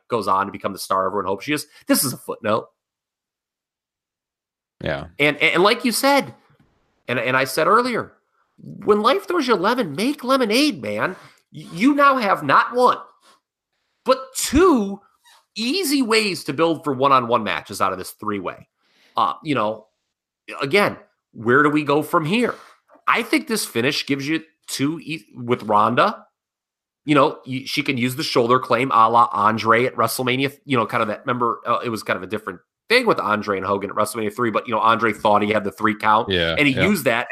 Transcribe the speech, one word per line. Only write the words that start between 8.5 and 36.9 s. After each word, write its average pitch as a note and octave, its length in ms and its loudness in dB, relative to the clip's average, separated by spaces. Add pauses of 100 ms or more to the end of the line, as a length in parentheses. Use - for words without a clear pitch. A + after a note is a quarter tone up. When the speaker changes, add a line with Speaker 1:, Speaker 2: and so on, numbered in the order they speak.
Speaker 1:
when G#3 420 0
life C4+ 280 0
throws E4+ 180 -2
you A#3+ 80 2
a - 20 4
lemon, G3 380 -2
make B3 300 -4
lemonade, B3 580 0
man. G#2+ 340 -4 (360)
Y-, D#3 200 -18
you A3 220 2
now C#4 220 4
have F#3+ 260 0
not E3 320 2
one, B3 240 4 (1080)
but C4 140 2 (160)
two B3 640 2 (540)
easy C#4 480 -2
ways G#3+ 420 0
to D3+ 80 -4
build D#3+ 320 0
for D3 80 -2
one-on-one B2 520 2
matches F2+ 360 -4
out F#2+ 120 0
of F#2 60 -6
this F#2 120 -12
three-way. G2+ 580 -8 (480)
Uh, G2+ 260 2
you D3+ 120 -4
know, G#2+ 320 -2 (720)
again, C#3 360 0 (360)
where A#2+ 300 2
do D3 80 4
we D3+ 140 0
go C#3+ 180 2
from D#3 220 0
here? G#3+ 300 0 (520)
I G#3 160 0
think B3 240 -2
this G#3+ 180 -4
finish B2+ 400 -2
gives C#3 220 -4
you D#3+ 160 -4 (240)
two D3+ 340 -4
e-, D#3+ 240 -12 (100)
with A#2+ 280 -4
Ronda. A2+ 640 2 (800)
You D3 100 0
know, C#3+ 320 4
y-, C3 180 -8
she - 180 -6
can C#3+ 140 -2
use B2+ 200 -2
the D3+ 80 -6
shoulder B2 340 2
claim B2 320 0
a A2+ 180 6
la A#2 240 4
Andre A2 540 2
at A#2+ 80 -6
WrestleMania. B2+ 680 -2
You C3+ 120 -2
know, A2 100 2
kind A#2+ 160 -2
of G#2+ 60 0
that, G#2 120 -6
remember, A#2+ 460 -2
uh, A#2 180 0
it A#2+ 40 -6
was A2 140 -4
kind A2 140 -2
of F2+ 60 -10
a F#2 40 -10
different F#2+ 340 -8 (280)
thing B3 160 2
with G3 140 2
Andre G#2 380 -2
and F#2 100 -6
Hogan G2 240 -2
at F#2 60 -14
WrestleMania G#2+ 360 -2
three, A#2+ 180 -2
but, A2 180 -2
you A#2+ 40 -4
know, A2 60 0
Andre A2 340 2
thought G#2 300 2
he G#2 80 0
had G#2 140 0
the G2 80 -4
three G#2+ 240 -2
count, A2 340 0
Speaker 2:
Yeah, E2+ 260 0
Speaker 1:
and D3 120 2
he C3+ 60 0
Speaker 2:
yeah. - 100 0
Speaker 1:
used F#3+ 180 0